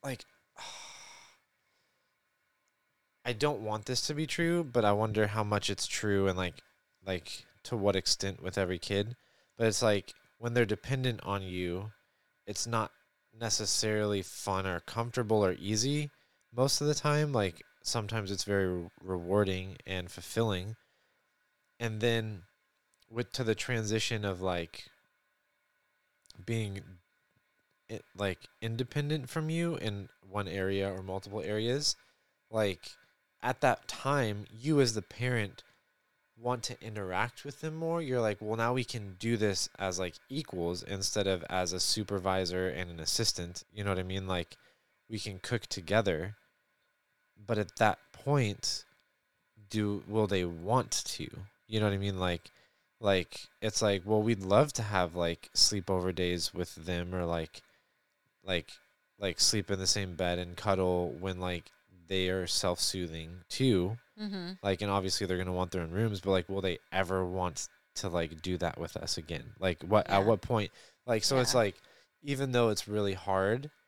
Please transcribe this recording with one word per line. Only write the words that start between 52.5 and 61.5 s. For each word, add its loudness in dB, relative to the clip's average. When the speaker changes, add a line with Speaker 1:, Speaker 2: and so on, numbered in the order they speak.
Speaker 1:
like, 0
it's -2
like, 2
well, 4
we'd 2
love 6
to -2
have, 0
like, -2
sleepover 2
days -2
with -6
them -4
or, -2
like, -4
like, -2
like, -2
sleep 2
in 0
the 0
same 0
bed 0
and -8
cuddle 2
when, -6
like, -6